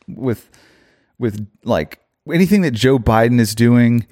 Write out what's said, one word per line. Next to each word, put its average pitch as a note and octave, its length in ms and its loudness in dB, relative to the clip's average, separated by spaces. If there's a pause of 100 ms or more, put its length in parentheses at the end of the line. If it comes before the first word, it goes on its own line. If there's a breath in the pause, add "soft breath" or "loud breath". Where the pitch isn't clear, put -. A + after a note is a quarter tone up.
with, - 420 -8 (680 soft breath)
with, G#2+ 280 -6 (180)
like, E2+ 360 -4 (320)
anything F#3 300 2
that D#3 100 -2
Joe C3 280 0
Biden A#2 400 2
is G#2+ 160 0
doing. A#2+ 560 2